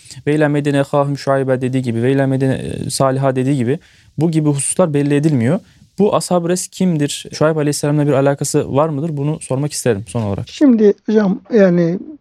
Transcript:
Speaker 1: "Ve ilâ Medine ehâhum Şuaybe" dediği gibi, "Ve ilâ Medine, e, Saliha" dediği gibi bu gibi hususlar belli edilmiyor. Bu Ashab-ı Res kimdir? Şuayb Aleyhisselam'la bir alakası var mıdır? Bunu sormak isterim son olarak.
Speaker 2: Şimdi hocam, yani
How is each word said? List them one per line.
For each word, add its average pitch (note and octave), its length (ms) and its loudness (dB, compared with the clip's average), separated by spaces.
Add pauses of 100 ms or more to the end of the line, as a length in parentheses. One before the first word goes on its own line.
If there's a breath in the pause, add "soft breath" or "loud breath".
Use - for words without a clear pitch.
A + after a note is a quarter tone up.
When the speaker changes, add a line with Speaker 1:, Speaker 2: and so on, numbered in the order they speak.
(280 loud breath)
Speaker 1:
"Ve D3 80 2
ilâ D3+ 140 2
Medine C#3+ 280 0
ehâhum C#3 400 0
Şuaybe" C3 440 0
dediği B2+ 200 -2
gibi, A#2 220 -2
"Ve B2+ 80 2
ilâ C3+ 160 2
Medine, C3+ 260 0
e, - 360 -6
Saliha" C3+ 460 0
dediği C3 220 0
gibi B2+ 220 -2 (380 soft breath)
bu D#3+ 140 0
gibi D3+ 180 0
hususlar D3 440 0
belli C#3+ 220 0
edilmiyor. C#3+ 440 2 (400 soft breath)
Bu G3+ 160 2
Ashab-ı E3+ 340 0
Res F3+ 180 -2
kimdir? D#3+ 680 -2
Şuayb D#3 240 2
Aleyhisselam'la D3 500 0
bir D3 40 2
alakası C#3 640 0
var D#3 140 2
mıdır? D3+ 280 -4
Bunu D3 220 -4
sormak C#3 340 -4
isterim G#2 340 -2
son A#2+ 140 -4
olarak. G2+ 280 -4
Speaker 2:
Şimdi A3 440 4 (120)
hocam, G#3+ 340 2 (140)
yani F3 460 4 (220)